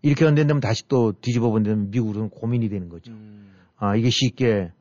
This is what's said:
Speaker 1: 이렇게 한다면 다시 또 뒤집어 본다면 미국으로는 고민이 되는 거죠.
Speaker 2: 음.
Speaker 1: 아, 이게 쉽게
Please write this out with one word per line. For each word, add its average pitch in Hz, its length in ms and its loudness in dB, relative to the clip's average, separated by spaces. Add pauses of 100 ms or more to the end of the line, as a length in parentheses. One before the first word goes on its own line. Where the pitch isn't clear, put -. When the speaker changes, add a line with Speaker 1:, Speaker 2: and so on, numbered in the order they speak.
Speaker 1:
이렇게 147 220 2
한다면 147 360 4
다시 113 280 -4
또 117 260 2
뒤집어 117 360 -2
본다면 107 400 0
미국으로는 107 400 -4
고민이 113 400 -4
되는 92 200 -8
거죠. 85 220 -18
Speaker 2:
음. 104 400 -20 (260)
Speaker 1:
아, 101 180 0
이게 113 160 2
쉽게 113 680 0